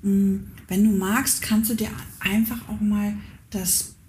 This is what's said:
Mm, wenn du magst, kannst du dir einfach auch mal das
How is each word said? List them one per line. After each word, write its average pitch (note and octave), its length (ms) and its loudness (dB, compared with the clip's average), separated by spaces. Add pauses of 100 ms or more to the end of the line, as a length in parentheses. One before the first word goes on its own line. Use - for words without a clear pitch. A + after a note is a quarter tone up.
Mm, G3 380 2 (280)
wenn G3 160 2
du G#3+ 80 6
magst, G3+ 500 0
kannst A3 300 2
du A3+ 40 0
dir G#3+ 140 -2 (300)
einfach A3+ 480 0
auch G#3+ 140 -6
mal G#3 340 2 (360)
das - 440 -2 (140)